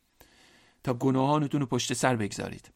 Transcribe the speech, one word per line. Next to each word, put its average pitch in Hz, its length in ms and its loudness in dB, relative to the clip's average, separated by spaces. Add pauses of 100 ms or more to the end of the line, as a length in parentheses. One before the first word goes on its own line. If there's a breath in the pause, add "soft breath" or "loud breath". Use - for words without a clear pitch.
(840 soft breath)
تا 131 100 0
گناهانتون 135 680 2
رو 139 60 -2
پشت 123 260 -2
سر 127 240 2
بگذارید 98 600 -6